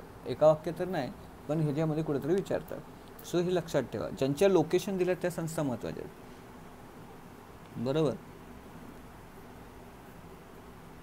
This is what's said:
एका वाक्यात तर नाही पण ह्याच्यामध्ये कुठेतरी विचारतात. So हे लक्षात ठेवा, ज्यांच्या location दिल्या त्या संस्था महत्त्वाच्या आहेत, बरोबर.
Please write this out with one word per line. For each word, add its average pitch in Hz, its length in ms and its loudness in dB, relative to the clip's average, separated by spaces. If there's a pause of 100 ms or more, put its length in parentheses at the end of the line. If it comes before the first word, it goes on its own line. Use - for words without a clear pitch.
(260)
एका 127 200 6
वाक्यात 156 320 6
तर 180 100 0
नाही 143 240 0 (360)
पण 156 120 4
ह्याच्यामध्ये 156 420 4
कुठेतरी 147 320 2
विचारतात. - 460 0 (540)
So 170 60 6
हे 180 140 4
लक्षात 170 280 2
ठेवा, 107 260 -2
ज्यांच्या 139 400 4
location 180 480 6
दिल्या 180 180 4
त्या 175 160 0
संस्था 165 320 -2
महत्त्वाच्या 120 420 -2
आहेत, - 100 -10 (1700)
बरोबर. 139 280 4 (3000)